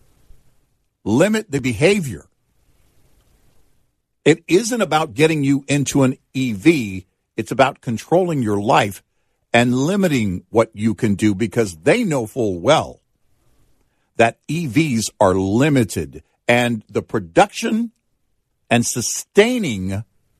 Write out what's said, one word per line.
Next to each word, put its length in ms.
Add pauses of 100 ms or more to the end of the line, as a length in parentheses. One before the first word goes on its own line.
(1040)
Limit 480
the 80
behavior. 680 (2000)
It 240
isn't 340
about 320
getting 300
you 240
into 360
an 140 (160)
E 200
V. 520 (320)
It's 140
about 300
controlling 600
your 180
life 440 (500)
and 220
limiting 760
what 240
you 220
can 200
do 200
because 480
they 200
know 220
full 340
well 420 (1160)
that 300
E 180
Vs 540
are 160
limited 880 (240)
and 420
the 140
production 880 (800)
and 160
sustaining 1160 (360)